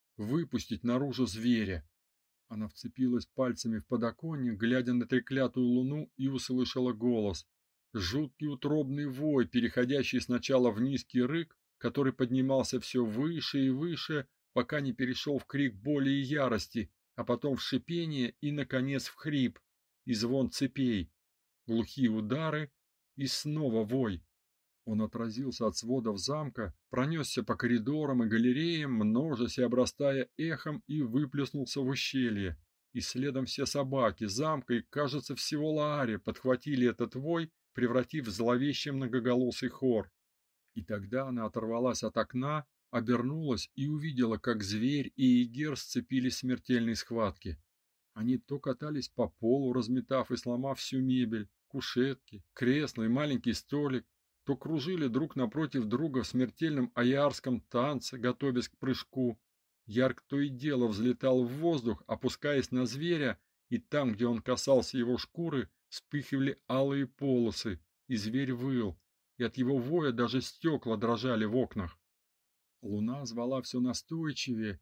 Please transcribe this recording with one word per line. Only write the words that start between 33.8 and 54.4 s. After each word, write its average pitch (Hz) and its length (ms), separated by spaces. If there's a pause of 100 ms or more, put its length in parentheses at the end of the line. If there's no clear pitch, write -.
замка 127 500
и, 110 60
кажется, 143 540
всего 156 380
Лаари 147 440
подхватили 127 720
этот 113 260
вой, 165 360 (220)
превратив 123 540
в 107 40
зловещий 123 600
многоголосый 123 800
хор. 117 420 (640)
И 101 100
тогда 107 440
она 120 180
оторвалась 113 580
от 110 140
окна, 139 480 (260)
обернулась 123 840
и 139 120
увидела, 135 500
как 110 260
зверь 120 520
и 123 280
Игер 131 340
сцепились 127 580
в - 40
смертельной 120 560
схватке. 101 640 (520)
Они 117 240
то 143 220
катались 143 500
по 117 200
полу, 127 440
разметав 123 580
и 120 60
сломав 127 420
всю 131 200
мебель, 123 500 (180)
кушетки, 127 760 (100)
кресла 127 500
и 113 40
маленький 123 460
столик, 139 520 (380)